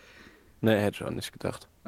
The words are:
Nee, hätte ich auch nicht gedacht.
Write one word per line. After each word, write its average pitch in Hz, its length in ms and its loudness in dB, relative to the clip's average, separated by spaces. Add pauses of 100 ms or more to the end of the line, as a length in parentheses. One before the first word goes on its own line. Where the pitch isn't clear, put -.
(600)
Nee, 110 180 6
hätte 101 180 0
ich - 60 -8
auch - 80 -4
nicht - 220 -6
gedacht. - 360 -8 (180)